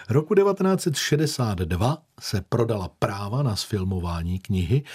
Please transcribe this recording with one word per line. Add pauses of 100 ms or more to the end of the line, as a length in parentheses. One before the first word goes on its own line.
Roku
devatenáct
set
šedesát
dva (220)
se
prodala (100)
práva
na
sfilmování
knihy (120)